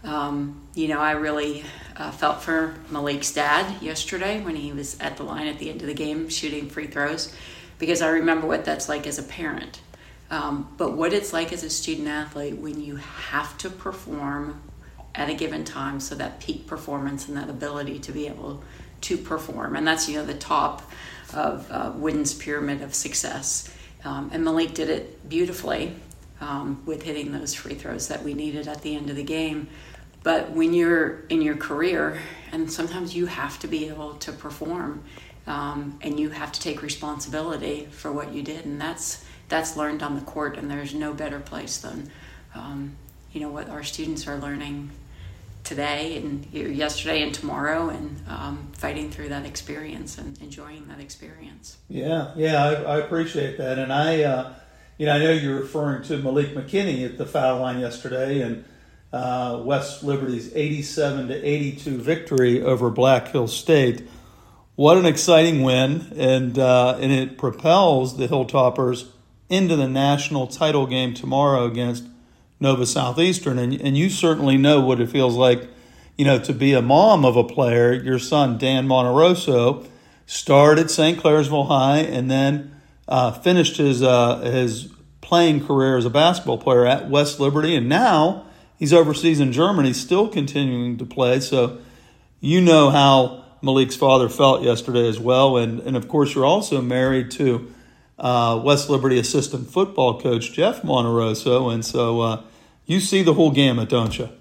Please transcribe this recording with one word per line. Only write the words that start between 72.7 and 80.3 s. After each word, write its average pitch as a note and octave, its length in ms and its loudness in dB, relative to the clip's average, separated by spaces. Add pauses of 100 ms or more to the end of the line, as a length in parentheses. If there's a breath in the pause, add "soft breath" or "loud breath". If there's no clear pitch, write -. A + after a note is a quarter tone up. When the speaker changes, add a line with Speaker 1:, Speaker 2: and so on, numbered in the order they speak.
Speaker 2:
Southeastern. C#3 720 0
And, B2 240 0
and C#3 160 0
you F3+ 120 2
certainly C#3+ 460 2
know C#3+ 240 6
what B2+ 220 2
it A#2 80 0
feels B2+ 260 2
like, B2 320 4 (480 loud breath)
you C#3+ 80 0
know, C#3 160 6
to C#3+ 140 -4
be C3+ 200 4
a B2 80 6
mom D3+ 440 8
of A#2+ 100 6
a A#2+ 80 8
player. A#2+ 480 4
Your B2+ 280 0
son, C3 380 2
Dan C3 300 2
Monteroso, C3 1000 4 (400 loud breath)
starred D3 520 8